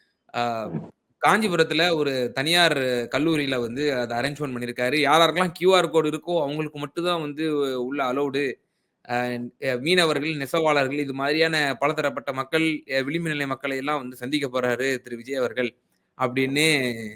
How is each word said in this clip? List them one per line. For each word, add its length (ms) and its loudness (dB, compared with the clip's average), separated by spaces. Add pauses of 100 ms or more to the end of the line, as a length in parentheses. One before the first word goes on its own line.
(360)
ஆ, 340 -2 (520)
காஞ்சிபுரத்துல 760 4
ஒரு 380 0
தனியார் 440 4 (300)
கல்லூரியில 520 0
வந்து 340 -2
அதை 240 -2
அரேஞ்ச்மெண்ட் 380 -4
பண்ணியிருக்காரு. 440 -2
யார் 220 6
யாருக்கெல்லாம் 320 4
கியூ 220 4
ஆர் 140 4
கோடு 200 2
இருக்கோ 320 -2
அவங்களுக்கு 380 -4
மட்டும்தான் 420 -2
வந்து 240 -6 (400)
உள்ள 180 -4
அலோடு. 540 -2 (520)
ஆ, 60 -2 (640)
மீனவர்கள், 500 2
நெசவாளர்கள், 680 0
இது 160 -4
மாதிரியான 680 0
பலதரப்பட்ட 540 -2
மக்கள், 580 -2
அ, 100 2
விளிம்பு 280 -4
நிலை 160 -2
மக்களை 320 -4
எல்லாம் 200 -2
வந்து 180 -8
சந்திக்க 320 -2
போறாரு 540 0
திரு 140 -10
விஜய் 200 -8
அவர்கள் 400 -2 (420)
அப்படின்னு, 500 0 (480)